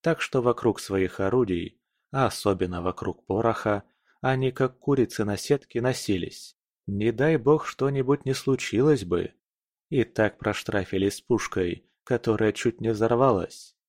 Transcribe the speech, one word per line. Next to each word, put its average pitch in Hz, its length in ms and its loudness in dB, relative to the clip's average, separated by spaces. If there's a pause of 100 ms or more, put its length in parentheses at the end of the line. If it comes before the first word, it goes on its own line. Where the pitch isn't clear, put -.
Так 165 200 0
что - 220 -2
вокруг 120 380 2
своих 95 400 -2
орудий, 98 600 -2 (300)
а 131 160 0
особенно 90 560 -2
вокруг 90 440 -6
пороха, 107 580 0 (360)
они 131 300 0
как 131 280 -2
курицы 127 460 0
на 101 120 -2
сетке - 440 -4
носились. 113 760 -4 (300)
Не 104 260 0
дай 143 240 2
бог 143 300 2
что-нибудь 139 580 0
не 131 100 0
случилось 131 720 2
бы. 87 300 -2 (560)
И 131 140 2
так - 340 0
проштрафили 101 680 -2
с - 120 -6
пушкой, 92 680 -2 (180)
которая 110 480 0
чуть - 280 -2
не 110 100 0
взорвалась. 113 840 0 (120)